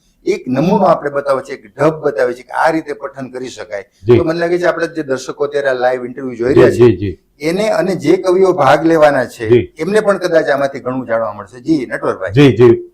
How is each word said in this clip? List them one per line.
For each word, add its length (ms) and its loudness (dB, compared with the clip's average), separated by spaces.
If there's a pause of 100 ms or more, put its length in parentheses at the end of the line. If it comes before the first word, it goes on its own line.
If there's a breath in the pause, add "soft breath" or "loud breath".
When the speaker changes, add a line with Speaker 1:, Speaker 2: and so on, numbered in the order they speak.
(260)
Speaker 1:
એક 220 -4
નમૂનો 360 0
આપણે 260 0
બતાવો 320 -2
છે, 120 -12
એક 240 -18
ઢબ 160 2
બતાવે 400 -2
છે 100 -16
કે 80 -20
આ 180 0
રીતે 240 -4
પઠન 360 -12
કરી 200 -12
શકાય. 320 -12
Speaker 2:
જી. 360 2
Speaker 1:
તો 60 0
મને 160 -2
લાગે 180 0
છે 80 -2
આપણા 200 0
જે 180 -6
દર્શકો 400 -6
અત્યારે 260 -2
આ 40 2
લાઈવ 320 -2
ઇન્ટરવ્યુ 300 -10
જોઈ 180 0
Speaker 2:
જી, 80 4
Speaker 1:
રહ્યા 100 4
છે, 260 4
Speaker 2:
જી, 0 -
જી. 200 -6 (240)
Speaker 1:
એને 280 -2
અને 260 0
જે 220 2
કવિઓ 360 2
ભાગ 320 2
લેવાના 400 4
છે, 240 -6
Speaker 2:
જી. 300 2
Speaker 1:
એમને 200 0
પણ 180 0
કદાચ 320 0
આમાંથી 300 -2
ઘણું 280 -6
જાણવા 260 -4
મળશે. 260 -16
જી, 260 -2
નટવરભાઈ. 460 -6
Speaker 2:
જી, 260 6
જી. 360 4